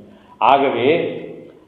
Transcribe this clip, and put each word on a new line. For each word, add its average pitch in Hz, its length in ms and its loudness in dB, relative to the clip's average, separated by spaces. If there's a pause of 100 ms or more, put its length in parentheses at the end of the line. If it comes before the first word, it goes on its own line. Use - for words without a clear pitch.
(380)
ஆகவே 135 840 0 (460)